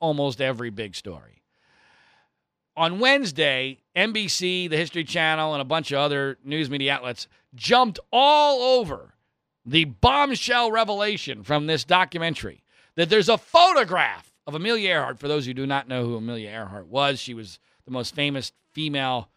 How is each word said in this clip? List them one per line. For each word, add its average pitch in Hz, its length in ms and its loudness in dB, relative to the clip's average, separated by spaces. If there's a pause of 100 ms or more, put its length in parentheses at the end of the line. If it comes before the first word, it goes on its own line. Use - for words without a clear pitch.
almost 143 400 -2
every 123 300 -4
big 101 240 -10
story. 64 480 -16 (1300)
On 165 220 0
Wednesday, 156 800 2 (160)
N 208 180 0
B 214 140 -2
C, 180 400 -2
the 156 100 -2
History 165 280 -2
Channel, 156 500 0
and 143 60 -4
a 135 60 -6
bunch 151 260 -4
of 139 60 0
other 139 440 -2
news 143 280 -4
media 139 240 0
outlets 123 340 -8 (260)
jumped 233 460 2 (100)
all 262 680 6
over 139 340 -8 (520)
the 156 180 4
bombshell 240 880 2
revelation 208 720 -2
from 147 220 0
this 156 180 -2
documentary 165 800 -2 (320)
that 165 140 0
there's 202 180 4
a 226 100 4
photograph 185 920 2 (140)
of 147 80 -10
Amelia 202 340 -2
Earhart. 135 320 -2
For 143 80 -8
those 147 180 -2
who 127 80 -6
do 135 120 -4
not 139 220 -2
know 127 160 -4
who 120 120 -4
Amelia 113 320 -8
Earhart 101 400 -12
was, 135 320 0
she 123 140 -12
was 110 260 -16 (240)
the 123 80 -14
most 123 220 -6
famous 143 380 -4 (200)
female 135 640 -4